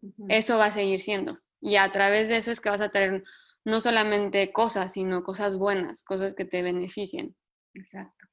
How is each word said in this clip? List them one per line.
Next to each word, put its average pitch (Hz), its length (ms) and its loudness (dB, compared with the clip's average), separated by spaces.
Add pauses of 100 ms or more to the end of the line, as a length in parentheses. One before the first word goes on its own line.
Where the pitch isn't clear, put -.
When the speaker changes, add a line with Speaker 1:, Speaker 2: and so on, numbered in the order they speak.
Speaker 1:
Ujú. 202 260 -16
Speaker 2:
eso 220 300 4
va 208 80 6
a 208 40 -2
seguir 196 300 0
siendo. 190 380 -4 (200)
Y 202 180 2
a 196 140 6
través 202 380 2
de 226 80 2
eso 226 140 -2
es 226 100 -6
que 214 80 -2
vas 202 120 0
a 208 100 -2
tener 190 320 2 (420)
no 220 160 2
solamente 208 720 2
cosas, 208 400 0
sino 185 300 -2
cosas 190 340 -4
buenas, 196 460 -2
cosas 190 320 -4
que 196 100 -6
te 180 160 -4
beneficien. 180 720 -6 (380)
Speaker 1:
Exacto. 190 600 -18